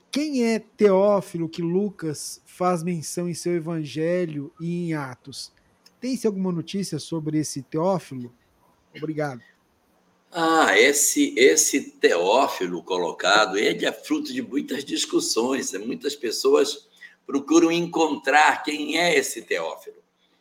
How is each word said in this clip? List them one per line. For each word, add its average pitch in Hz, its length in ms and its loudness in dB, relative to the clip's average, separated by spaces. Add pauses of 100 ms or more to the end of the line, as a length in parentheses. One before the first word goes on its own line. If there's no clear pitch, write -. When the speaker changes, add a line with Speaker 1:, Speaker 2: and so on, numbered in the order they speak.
(120)
Speaker 1:
quem 277 320 0
é 226 160 2
Teófilo 196 880 2
que 175 140 -10
Lucas 170 840 -4
faz 180 360 -2
menção 175 480 -6
em 165 60 -6
seu 175 180 -4
evangelho 160 1040 -4
e 170 300 -4
em 160 60 -2
Atos? 135 580 -12 (480)
Tem-se 254 240 -4
alguma 190 260 -2
notícia 170 460 -6
sobre 156 400 -4
esse 147 240 -4
Teófilo? 156 720 -4 (640)
Obrigado. 147 440 -6 (920)
Speaker 2:
Ah, 160 460 4
esse, 143 600 4
esse 143 540 4
Teófilo 95 920 2
colocado, 90 760 2
ele - 280 0
é 135 60 0
fruto 147 420 -6
de 123 80 -4
muitas 139 420 -6
discussões, 139 880 -2
né? 95 80 -8
Muitas 120 360 -6
pessoas 135 720 0 (380)
procuram 156 460 2
encontrar 156 920 2
quem 151 340 -4
é 170 200 2
esse - 240 -8
Teófilo. 82 560 -8 (440)